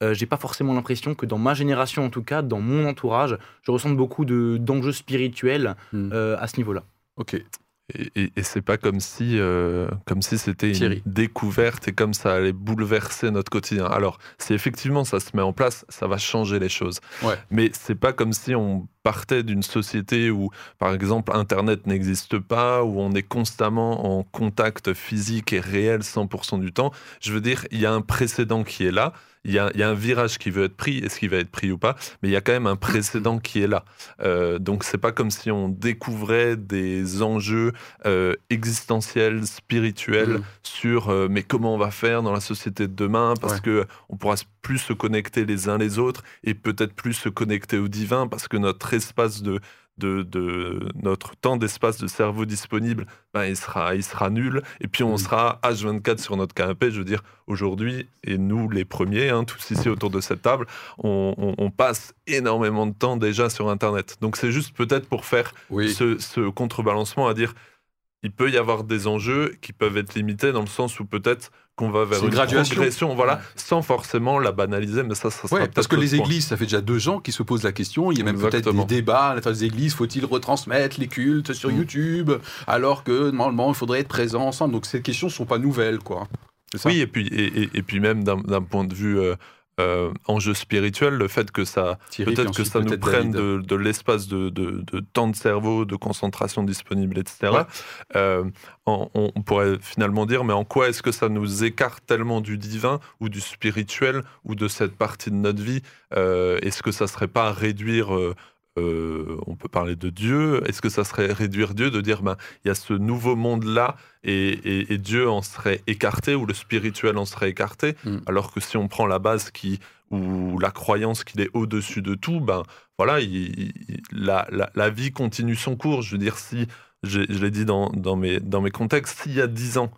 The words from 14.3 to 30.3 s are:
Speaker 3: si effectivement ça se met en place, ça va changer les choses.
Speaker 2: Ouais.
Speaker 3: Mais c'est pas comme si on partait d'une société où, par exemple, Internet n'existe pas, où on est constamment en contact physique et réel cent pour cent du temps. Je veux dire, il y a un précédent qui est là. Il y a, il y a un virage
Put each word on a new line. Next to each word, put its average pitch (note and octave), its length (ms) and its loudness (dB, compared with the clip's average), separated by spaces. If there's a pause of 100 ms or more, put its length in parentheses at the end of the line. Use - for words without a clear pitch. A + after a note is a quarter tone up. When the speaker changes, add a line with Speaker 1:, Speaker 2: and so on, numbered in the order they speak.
Speaker 3:
si - 160 0
effectivement C3+ 480 0
ça G#2 160 0
se - 160 -8
met G2 80 4
en F#2+ 100 2
place, B2+ 340 0
ça - 200 -6
va F#2+ 100 0
changer G#2 400 0
les F#2 100 0
choses. F2+ 320 -4 (220)
Speaker 2:
Ouais. A2 140 2 (160)
Speaker 3:
Mais A2 220 6
c'est - 200 -4
pas C3 180 2
comme A2 220 0
si B2+ 220 -2
on G2 320 0 (160)
partait A#2 400 2
d'une G#2 180 0
société A2+ 720 0
où, G2 180 0 (300)
par F#2+ 160 2
exemple, G2+ 400 0
Internet G#2 500 2
n'existe F#2+ 540 0
pas, A#2+ 440 2
où G#2 160 0
on G2 140 0
est G2 80 2
constamment A2 960 0
en F#2+ 60 -2
contact G#2+ 720 0
physique G#2+ 600 -2
et F#2+ 60 2
réel G2+ 440 2
cent G#2 220 -2
pour F#2 180 -6
cent - 140 -4
du F#2 160 -2
temps. C3+ 180 2 (300)
Je G2+ 120 -6
veux G#2+ 80 0
dire, - 280 -2
il A2+ 100 -4
y G#2+ 60 4
a A2 80 4
un A2 80 2
précédent A2+ 640 0
qui - 240 -4
est - 40 2
là. A2+ 220 2 (340)
Il G2 60 0
y G2+ 60 4
a, G2+ 160 2
il G2+ 40 -2
y G#2 40 4
a G#2+ 80 4
un - 20 2
virage A#2 460 0